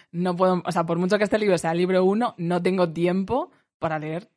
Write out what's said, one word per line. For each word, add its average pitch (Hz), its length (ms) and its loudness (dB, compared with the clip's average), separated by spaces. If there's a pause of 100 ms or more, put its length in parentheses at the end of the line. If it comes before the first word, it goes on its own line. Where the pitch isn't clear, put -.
(120)
"No 175 240 -4
puedo", 185 300 2
o - 40 -2
sea, 170 140 0
por 170 140 -2
mucho 185 180 2
que 208 80 2
este 208 140 0
libro 202 180 2
sea 165 160 -2
libro 180 320 2
uno, 214 320 0
no 175 260 -2
tengo 180 300 0
tiempo 190 580 0 (280)
para 156 200 -4
leer 156 380 -8